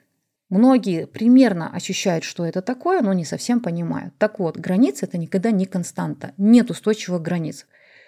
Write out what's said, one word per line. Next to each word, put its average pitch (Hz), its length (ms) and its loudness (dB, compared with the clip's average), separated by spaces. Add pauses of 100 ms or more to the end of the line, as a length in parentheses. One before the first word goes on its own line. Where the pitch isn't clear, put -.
(500)
Многие 196 560 2
примерно 220 640 4
ощущают, 180 540 -4
что - 220 -6
это 185 160 -4
такое, 294 400 -2
но 196 100 2
не 175 140 -2
совсем 240 340 -2
понимают. 170 560 -6
Так 214 220 -2
вот, 165 180 -4
границы — 190 500 0
это 180 120 -8
никогда 185 320 -2
не 190 160 0
константа, 175 720 -8
нет 220 320 6
устойчивых 180 500 -4
границ. 165 460 -6 (420)